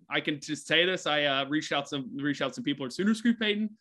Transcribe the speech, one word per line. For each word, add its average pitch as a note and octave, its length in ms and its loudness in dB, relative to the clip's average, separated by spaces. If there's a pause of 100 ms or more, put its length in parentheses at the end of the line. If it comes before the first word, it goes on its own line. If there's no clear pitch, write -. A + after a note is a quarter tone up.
I D3 120 0
can D3+ 180 -2
just D3 280 -8
say D#3+ 180 6
this. F#3 200 0
I, D3+ 180 2
uh, C#3 220 2
reached D3+ 260 -2
out C#3+ 180 -2
some, C3+ 280 -6
reached C#3+ 240 -2
out C3+ 140 -2
some B2+ 80 -8
people C#3 220 -2
at B2 80 -6
Sooner G#3 200 2
Scoop, A#3 260 2
Peyton, G#3+ 300 0 (120)